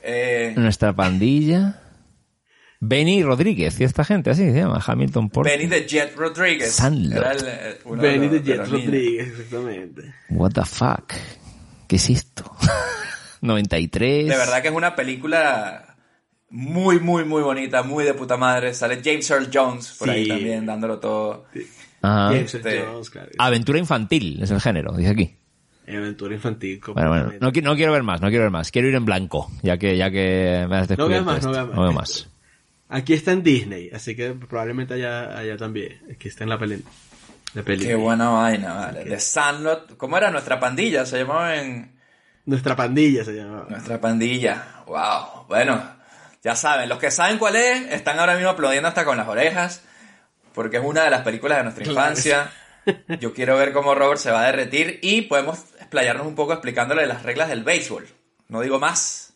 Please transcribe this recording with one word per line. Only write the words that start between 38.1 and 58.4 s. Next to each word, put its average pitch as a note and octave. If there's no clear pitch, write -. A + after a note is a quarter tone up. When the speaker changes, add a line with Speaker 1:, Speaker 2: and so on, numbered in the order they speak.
Speaker 1:
vaina, A2
vale. E2+
Speaker 3:
Ok. E2+
Speaker 1:
The G2
Sandlot. D3+
¿Cómo D3
era? G3
Nuestra C3
Pandilla C3+
se B2+
llamaba D#3+
en B2+
Speaker 3:
Nuestra C3+
Pandilla C3
se A2
llamaba. G#2
Speaker 1:
Nuestra A2
Pandilla. A2+
Wow. D#2+
Bueno, A#2+
ya A2+
saben, C#3
los A#2+
que C#3+
saben G3
cuál G#3+
es, B3
están D3+
ahora F3
mismo F3+
aplaudiendo E3
hasta E3+
con C3+
las A2
orejas, E3
porque A2+
es B2
una D3
de D3+
las B2+
películas B2
de B2+
nuestra A2+
Speaker 3:
Claro. C#3+
Speaker 1:
infancia. C#3+
Speaker 3:
<laughs> E3+
Speaker 1:
Yo A#2
quiero B2+
ver C#3
cómo C#3
Robert C#3
se B2+
va A2+
a -
derretir C3+
y G#3+
podemos C#3+
explayarnos C3
un D3+
poco D3+
explicándole C3+
las A#2
reglas C#3
del A#2
béisbol. D3